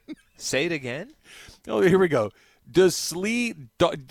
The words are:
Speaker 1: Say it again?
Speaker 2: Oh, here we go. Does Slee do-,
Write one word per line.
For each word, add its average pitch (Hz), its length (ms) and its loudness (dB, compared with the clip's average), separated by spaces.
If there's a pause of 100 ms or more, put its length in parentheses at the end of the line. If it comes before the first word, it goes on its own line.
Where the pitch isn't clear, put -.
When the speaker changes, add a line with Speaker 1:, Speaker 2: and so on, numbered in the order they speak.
(360)
Speaker 1:
Say 139 300 -4
it 170 80 -4
again? 147 400 -10 (540)
Speaker 2:
Oh, 226 140 -2
here 185 180 6
we 180 100 2
go. 110 220 0 (380)
Does 170 260 4
Slee 220 580 -4 (240)
do-, 170 160 2 (180)